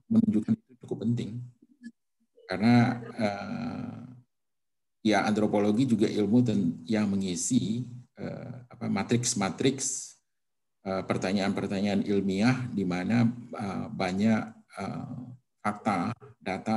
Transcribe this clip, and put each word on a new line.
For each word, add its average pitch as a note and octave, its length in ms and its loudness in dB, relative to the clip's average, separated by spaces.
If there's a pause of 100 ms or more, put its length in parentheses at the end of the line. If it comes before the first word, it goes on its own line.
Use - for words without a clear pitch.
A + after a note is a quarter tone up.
menunjukkan A2+ 480 4
itu - 180 -6 (140)
cukup - 160 -6
penting A#2 400 -2 (1040)
karena, G#2 280 4 (440)
eh, G2+ 760 -6 (1160)
ya G2 160 4
antropologi G#2+ 600 2
juga G#2+ 200 4
ilmu G#2 400 2
ten-, G2 400 2
yang G#2+ 240 2
mengisi, G2 720 0 (360)
eh, - 520 -10
apa, - 200 -10
matriks-matriks, - 1300 -2 (680)
eh, F#2+ 160 -2
pertanyaan-pertanyaan G2 1040 0
ilmiah G2+ 640 2
di G2 160 -2
mana, F#2+ 400 2 (280)
eh, G2 360 -6
banyak, G2 520 2 (400)
eh, - 320 -8 (480)
fakta, G#2 520 -2 (240)
data, F#2+ 380 -4